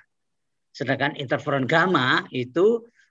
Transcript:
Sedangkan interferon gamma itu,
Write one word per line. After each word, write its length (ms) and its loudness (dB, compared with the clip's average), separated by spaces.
Sedangkan 480 -4
interferon 480 -4
gamma 720 2
itu, 480 0